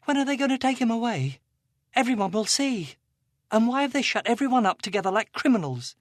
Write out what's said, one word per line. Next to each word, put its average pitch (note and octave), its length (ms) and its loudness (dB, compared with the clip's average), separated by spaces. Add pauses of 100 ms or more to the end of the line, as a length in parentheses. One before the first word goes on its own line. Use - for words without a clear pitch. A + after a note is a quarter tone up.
When C#4+ 120 0
are C#4 80 2
they C#4 100 -2
going C4+ 140 0
to C4 80 2
take C4 220 0
him A#3+ 120 0
away? G#3+ 480 -2 (560)
Everyone A#3 360 2
will G#3 140 0
see. A#3+ 500 -2 (560)
And A3 160 4
why C4 160 2
have C4+ 100 -2
they C#4+ 80 0
shut - 260 -2
everyone A#3+ 380 2
up F#3 160 0
together F#3+ 300 -2
like G#3 200 -2
criminals? D3 680 0